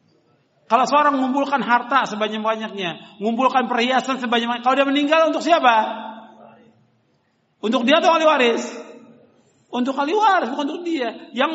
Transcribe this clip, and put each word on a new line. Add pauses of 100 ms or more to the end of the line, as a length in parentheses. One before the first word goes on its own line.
(680)
Kalau
seorang
mengumpulkan
harta
sebanyak-banyaknya,
mengumpulkan
perhiasan
sebanyak-banyaknya,
kalau
dia
meninggal
untuk
siapa? (1600)
Untuk
dia
atau
ahli
waris? (1120)
Untuk
ahli
waris,
bukan
untuk
dia.
Yang